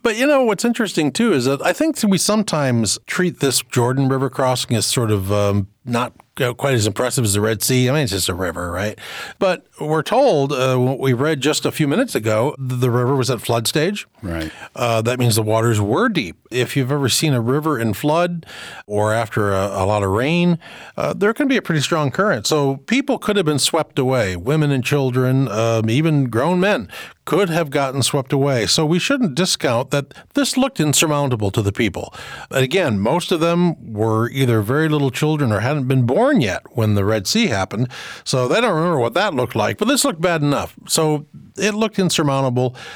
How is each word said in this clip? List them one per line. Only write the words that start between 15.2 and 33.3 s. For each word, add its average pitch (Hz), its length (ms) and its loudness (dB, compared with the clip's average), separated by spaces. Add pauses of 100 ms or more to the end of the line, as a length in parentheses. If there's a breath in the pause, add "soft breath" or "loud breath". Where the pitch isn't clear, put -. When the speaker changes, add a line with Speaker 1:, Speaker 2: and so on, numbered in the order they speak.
Speaker 1:
the 113 80 0
waters 110 360 2
were 143 300 0
deep. 139 260 -4 (160)
If 165 240 -2
you've 131 160 0
ever 143 180 0
seen 156 240 0
a 120 80 2
river 143 380 0
in 113 140 0
flood 170 520 -2 (420 loud breath)
or 104 260 0
after 107 400 0
a, 95 140 0
a 98 180 -2
lot 104 180 4
of 98 60 0
rain, 165 480 2 (400 loud breath)
uh, - 160 -2
there 208 200 2
can 294 140 0
be 262 100 2
a 175 40 0
pretty 156 200 0
strong 151 300 0
current. 185 360 0
So 139 300 2 (100)
people 262 320 0
could 208 180 -2
have 185 80 0
been 151 140 0
swept - 400 -2
away. 123 360 0
Women 143 360 0
and 131 120 0
children, 131 680 0
um, 113 400 0
even 147 360 2
grown 135 340 0
men 180 300 0 (360 loud breath)
could 180 240 0
have 160 220 0
gotten 139 320 -2
swept - 280 -2
away. 135 360 2
So 160 180 2
we 170 140 2
shouldn't 254 360 0
discount 131 560 0
that 143 220 -4 (220 loud breath)
this 269 220 0
looked 262 220 -2
insurmountable 143 720 0
to 110 100 0
the 101 100 0
people. - 420 -2 (380 loud breath)
Again, 131 480 0
most 143 320 0